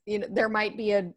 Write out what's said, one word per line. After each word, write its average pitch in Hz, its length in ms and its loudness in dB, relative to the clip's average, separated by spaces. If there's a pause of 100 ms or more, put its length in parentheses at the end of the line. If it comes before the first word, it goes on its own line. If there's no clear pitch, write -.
you 208 160 -2
know, - 100 -6
there 220 180 2
might 214 280 0
be 214 160 0
a, 185 240 2